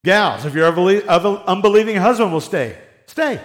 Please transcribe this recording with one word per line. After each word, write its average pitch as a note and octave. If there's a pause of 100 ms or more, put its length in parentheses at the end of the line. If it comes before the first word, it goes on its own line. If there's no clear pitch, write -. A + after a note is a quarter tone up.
Gals, D#3
if C#3+
your D#3+
unbelie-, F#3+
other F3 (160)
unbelieving G#3
husband G#3+
will D#3+
stay, B2 (280)
stay. D4